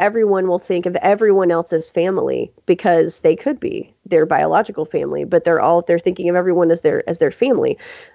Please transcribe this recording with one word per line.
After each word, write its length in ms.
everyone 480
will 100
think 280
of 100
everyone 540
else 240
as 160
family 600
because 560
they 160
could 240
be 320
their 180
biological 640
family, 380
but 200
they're 160
all, 220
they're 160
thinking 320
of 60
everyone 340
as 100
their, 280
as 100
their 120
family, 460